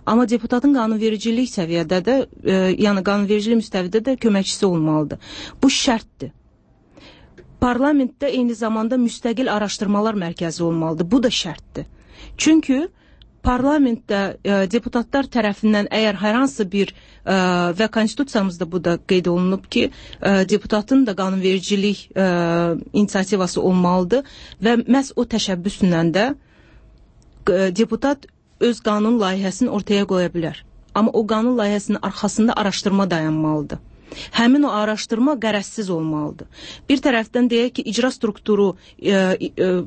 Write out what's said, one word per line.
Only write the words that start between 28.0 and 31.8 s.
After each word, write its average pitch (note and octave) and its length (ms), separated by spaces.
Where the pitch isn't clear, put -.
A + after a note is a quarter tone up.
öz A#3 240
qanun G#3+ 380
layihəsini F#3+ 480
ortaya G3+ 360
qoya F3+ 220
bilər. E3 380
Amma G#3+ 200
o A3+ 140
qanun A3+ 300
layihəsinin G#3 440